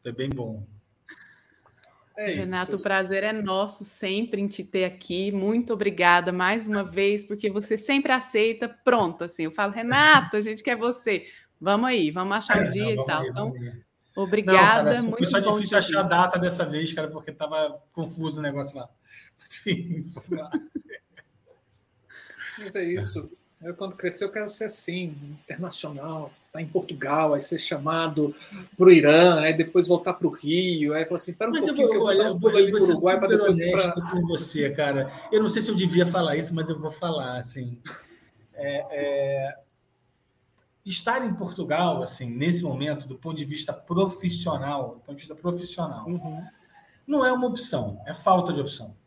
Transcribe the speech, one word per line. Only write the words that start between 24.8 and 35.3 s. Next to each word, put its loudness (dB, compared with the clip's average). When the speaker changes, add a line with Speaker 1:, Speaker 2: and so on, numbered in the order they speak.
Speaker 2:
internacional. -10
Tá -10
em -6
Portugal, 0
aí 0
ser -6
chamado -2
pro 10
Irã, 10
aí 2
depois 2
voltar 2
pro -2
Rio, 0
aí 0
falar -4
assim, -6
"Pera -4
um -2
Speaker 1:
Mas 0
eu 0
Speaker 2:
pouquinho 2
Speaker 1:
vou, 4
Speaker 2:
que 2
eu 2
vou 2
Speaker 1:
olha, 4
Speaker 2:
dar -
um -2
Speaker 1:
eu -4
Speaker 2:
pulo 6
Speaker 1:
vou, 6
Speaker 2:
ali 10
Speaker 1:
eu 2
Speaker 2:
pro 2
Speaker 1:
vou 6
ser 6
Speaker 2:
Uruguai 4
pra 0
Speaker 1:
super 6
Speaker 2:
depois 4
ir 0
pra" 4
Speaker 1:
honesto -4
com 0
você, -2
cara. -2